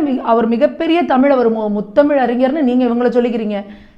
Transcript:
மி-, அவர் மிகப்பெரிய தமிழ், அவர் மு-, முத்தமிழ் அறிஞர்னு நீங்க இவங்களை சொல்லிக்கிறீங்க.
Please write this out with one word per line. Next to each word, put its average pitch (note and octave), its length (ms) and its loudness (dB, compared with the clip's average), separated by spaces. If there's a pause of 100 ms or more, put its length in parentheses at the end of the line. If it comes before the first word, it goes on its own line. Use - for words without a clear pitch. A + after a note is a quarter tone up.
மி-, C4 120 -2
அவர் A#3 300 0
மிகப்பெரிய D#4 540 0
தமிழ், C#4 300 2
அவர் B3 220 2
மு-, G#3+ 240 -4
முத்தமிழ் C#4+ 480 2
அறிஞர்னு C4 360 0
நீங்க B3 240 2
இவங்களை A#3+ 300 0
சொல்லிக்கிறீங்க. A3+ 420 -2 (400)